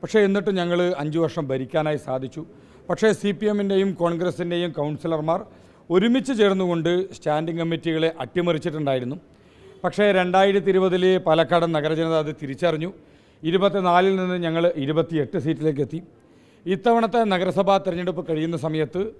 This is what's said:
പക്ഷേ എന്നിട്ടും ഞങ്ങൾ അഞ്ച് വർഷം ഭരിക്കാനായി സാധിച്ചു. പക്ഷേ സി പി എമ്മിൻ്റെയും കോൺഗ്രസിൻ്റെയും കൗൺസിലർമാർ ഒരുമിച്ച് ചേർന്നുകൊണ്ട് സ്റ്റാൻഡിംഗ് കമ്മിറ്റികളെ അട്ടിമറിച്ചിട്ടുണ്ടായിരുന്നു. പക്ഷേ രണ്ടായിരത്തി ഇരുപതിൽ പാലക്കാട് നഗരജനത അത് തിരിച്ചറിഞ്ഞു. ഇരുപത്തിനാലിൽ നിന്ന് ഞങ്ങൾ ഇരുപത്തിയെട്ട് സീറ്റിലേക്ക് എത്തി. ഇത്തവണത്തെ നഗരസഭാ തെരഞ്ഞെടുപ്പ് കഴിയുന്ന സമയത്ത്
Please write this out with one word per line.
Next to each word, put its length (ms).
പക്ഷേ 260
എന്നിട്ടും 340
ഞങ്ങൾ 180
അഞ്ച് 240
വർഷം 260
ഭരിക്കാനായി 560
സാധിച്ചു. 340
പക്ഷേ 200
സി 180
പി 120
എമ്മിൻ്റെയും 400
കോൺഗ്രസിൻ്റെയും 800
കൗൺസിലർമാർ 640
ഒരുമിച്ച് 440
ചേർന്നുകൊണ്ട് 520
സ്റ്റാൻഡിംഗ് 460
കമ്മിറ്റികളെ 480
അട്ടിമറിച്ചിട്ടുണ്ടായിരുന്നു. 920
പക്ഷേ 220
രണ്ടായിരത്തി 560
ഇരുപതിൽ 300
പാലക്കാട് 400
നഗരജനത 480
അത് 80
തിരിച്ചറിഞ്ഞു. 480
ഇരുപത്തിനാലിൽ 680
നിന്ന് 260
ഞങ്ങൾ 180
ഇരുപത്തിയെട്ട് 640
സീറ്റിലേക്ക് 400
എത്തി. 140
ഇത്തവണത്തെ 480
നഗരസഭാ 420
തെരഞ്ഞെടുപ്പ് 440
കഴിയുന്ന 360
സമയത്ത് 360